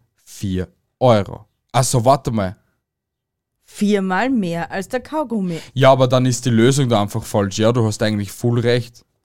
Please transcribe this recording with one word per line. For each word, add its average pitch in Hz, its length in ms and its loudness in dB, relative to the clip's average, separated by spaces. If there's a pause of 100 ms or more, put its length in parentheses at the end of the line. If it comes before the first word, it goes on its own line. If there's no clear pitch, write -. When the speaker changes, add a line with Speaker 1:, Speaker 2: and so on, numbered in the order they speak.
(160)
Speaker 1:
vier 92 520 -6 (320)
Euro. 107 460 2 (260)
Also, 123 340 0
warte 139 260 2
mal. 98 240 -4 (1080)
Speaker 2:
Viermal 196 680 -2
mehr 170 420 -4
als 185 180 -8
der 254 120 -6
Kaugummi. 220 580 -6 (140)
Speaker 1:
Ja, 131 180 6
aber 131 160 4
dann 127 180 0
ist 123 200 -2
die 131 40 0
Lösung 123 400 4
da 107 120 2
einfach 104 220 -6
falsch. 101 360 -2
Ja, 110 120 4
du 117 140 0
hast 107 160 -4
eigentlich 104 300 -2
voll 120 280 -2
recht. 120 460 -2 (200)